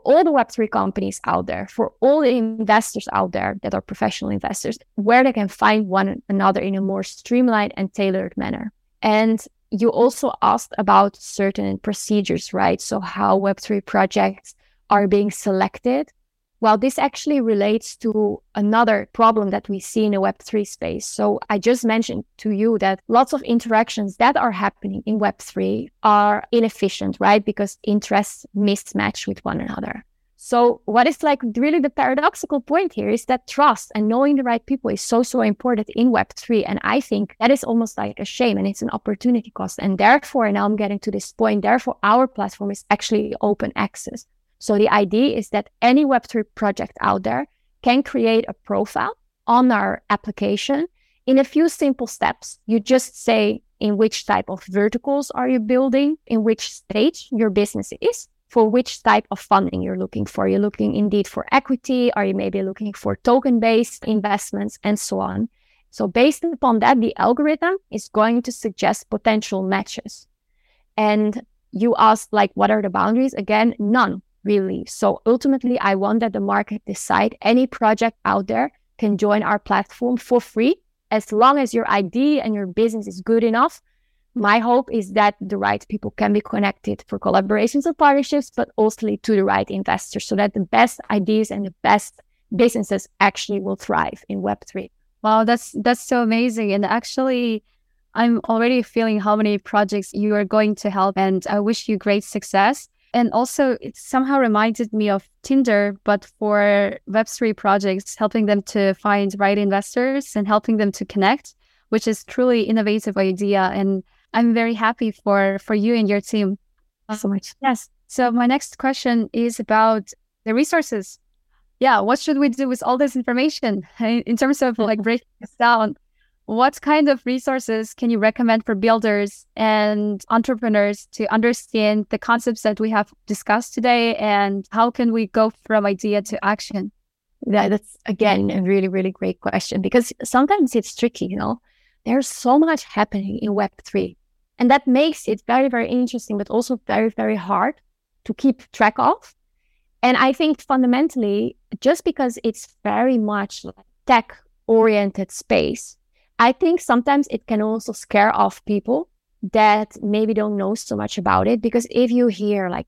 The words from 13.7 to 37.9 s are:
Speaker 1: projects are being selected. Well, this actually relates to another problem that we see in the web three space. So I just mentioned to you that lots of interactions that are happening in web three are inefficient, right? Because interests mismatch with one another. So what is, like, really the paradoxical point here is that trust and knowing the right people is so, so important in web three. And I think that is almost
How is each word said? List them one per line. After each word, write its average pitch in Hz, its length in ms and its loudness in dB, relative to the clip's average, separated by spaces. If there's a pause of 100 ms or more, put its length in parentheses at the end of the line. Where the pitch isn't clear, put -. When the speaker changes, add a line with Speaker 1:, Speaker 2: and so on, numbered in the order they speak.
Speaker 1:
projects 196 760 -2 (340)
are 202 200 4
being 202 200 2
selected. 202 800 -2 (500)
Well, 220 180 4
this 254 200 -2
actually 285 420 -2
relates 214 580 0
to 214 440 -2 (140)
another 208 580 2
problem 220 380 2
that 202 180 -6
we 196 100 -4
see 214 260 -2
in 208 80 0
the 196 80 0
web 196 180 -2
three 208 260 -4
space. - 400 -8
So 208 340 -2 (120)
I 208 80 0
just 240 260 0
mentioned 220 380 -2 (140)
to - 120 -6
you 214 300 0
that 190 280 -2
lots 240 260 4
of 269 100 -4
interactions 226 720 0
that 269 200 4
are 233 140 0
happening 196 540 -6
in 214 140 -2
web 202 180 -2
three 196 540 -6 (100)
are 208 500 4
inefficient, 208 680 -2
right? 202 260 4
Because 202 380 -4
interests 208 600 -2 (100)
mismatch - 720 -2
with 196 180 -8
one - 160 -4
another. - 420 -8 (360)
So 240 460 2
what 240 220 4
is, - 160 -2
like, 285 180 2 (140)
really 294 240 2
the 277 100 0
paradoxical 277 720 -2
point 339 320 -2
here 208 160 -4
is 226 160 -2
that - 220 -2
trust - 460 0
and 214 140 0
knowing 269 280 2
the 269 80 0
right 233 220 -2
people 254 240 -4
is - 120 -4
so, 233 200 2
so 247 200 0
important 214 540 0
in 247 140 4
web - 260 0
three. 226 280 0
And - 200 -4
I 233 180 0
think 202 380 -4
that 233 120 4
is 269 120 2
almost 226 340 -2